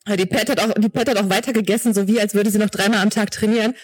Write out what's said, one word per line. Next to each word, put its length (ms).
Ja, 80
die 100
Pat 240
hat 100
auch, 140
die 140
Pat 220
hat 80
auch 100
weiter 240
gegessen, 420
so 140
wie 120
als 140
würde 160
sie 80
noch 120
dreimal 300
am 100
Tag 200
trainieren, 540